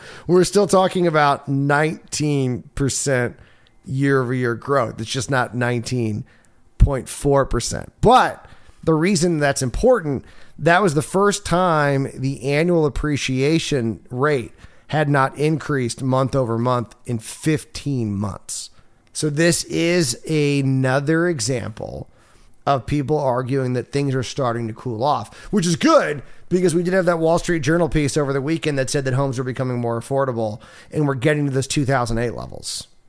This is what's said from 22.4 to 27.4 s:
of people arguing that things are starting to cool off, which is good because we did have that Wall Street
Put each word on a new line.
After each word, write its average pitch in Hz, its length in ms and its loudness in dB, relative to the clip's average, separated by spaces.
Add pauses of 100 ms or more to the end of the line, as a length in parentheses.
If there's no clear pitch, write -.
of 139 200 0
people 147 340 -2
arguing 127 540 0
that 123 180 -4
things 139 240 0
are 131 80 -2
starting 117 460 -4
to 107 40 -8
cool 113 300 -6
off, 127 320 -2 (160)
which 175 160 2
is 175 80 2
good 180 480 2 (240)
because 180 260 2
we 175 100 0
did 180 100 -2
have 185 120 2
that 170 140 2
Wall 165 180 2
Street 170 240 -2